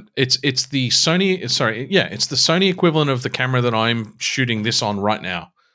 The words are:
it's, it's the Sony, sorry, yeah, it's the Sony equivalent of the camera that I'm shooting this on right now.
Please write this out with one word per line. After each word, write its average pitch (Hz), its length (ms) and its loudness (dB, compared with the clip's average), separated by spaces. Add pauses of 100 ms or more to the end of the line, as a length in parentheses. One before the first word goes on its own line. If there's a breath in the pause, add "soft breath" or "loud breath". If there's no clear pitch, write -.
(160)
it's, 131 280 0
it's 135 240 -2
the 131 220 -2
Sony, 170 600 0
sorry, 120 400 -2
yeah, 180 220 2
it's 117 160 -4
the 139 80 -6
Sony 185 360 2
equivalent 156 380 2
of 127 140 0
the 131 60 -4
camera 127 320 0
that 120 120 2
I'm 113 460 0
shooting 117 440 -2
this 117 180 0
on 104 180 -2
right 104 220 0
now. 87 300 -8 (240)